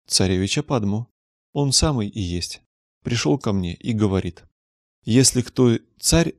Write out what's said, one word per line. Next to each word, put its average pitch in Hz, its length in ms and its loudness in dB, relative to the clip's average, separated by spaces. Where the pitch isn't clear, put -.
Царевича 95 560 0
Падму. 110 460 -2
Он 143 180 0
самый 127 380 0
и 113 100 -8
есть. 87 400 -6
Пришёл 135 360 -2
ко 110 160 -2
мне 90 220 -2
и - 180 -6
говорит: 95 500 -2
'Если 123 340 4
кто 117 380 2
царь 165 400 0